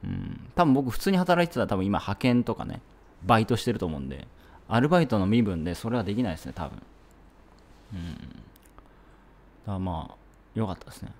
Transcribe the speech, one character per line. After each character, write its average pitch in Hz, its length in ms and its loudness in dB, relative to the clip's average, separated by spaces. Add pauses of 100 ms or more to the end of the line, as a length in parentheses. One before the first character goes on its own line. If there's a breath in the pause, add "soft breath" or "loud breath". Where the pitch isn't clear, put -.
う 50 40 -6
ん。 - 480 -8
多 175 100 6
分 139 80 6
僕 135 160 4
普 - 100 -2
通 196 120 0
に 190 60 4
働 175 260 4
い 170 40 2
て - 80 -8
た 123 60 2
ら 98 60 2
多 101 100 0
分 92 80 0
今 98 140 2
派 - 220 -4
遣 123 220 4
と 117 120 -2
か - 100 -10
ね、 - 160 -10 (440)
バ 113 140 6
イ 117 60 4
ト 123 120 2
し - 60 -4
て 120 80 0
る 110 80 -2
と 95 60 -2
思 80 120 -4
う - 20 -8
ん 67 100 -8
で、 67 180 -12 (400 loud breath)
ア 110 120 2
ル 139 100 4
バ 180 120 6
イ 151 60 2
ト 110 120 2
の 95 80 2
身 113 160 4
分 87 200 -2
で 87 120 -4
そ - 140 -8
れ 123 80 -2
は 113 60 -2
で 98 120 -4
き 123 80 -2
な 110 60 -2
い 82 60 -4
で - 60 -12
す - 40 -16
ね、 - 100 -10
多 78 120 -8
分。 - 140 -14 (1120)
う 95 40 -10
ん。 85 180 -10
だ - 20 -16
か - 1600 -20
ら 95 60 -4
ま 87 320 -4
あ、 - 40 -20 (400)
良 113 100 -2
か 95 80 -6
っ - 40 -10
た - 80 -20
で - 60 -18
す - 120 -18
ね。 - 160 -14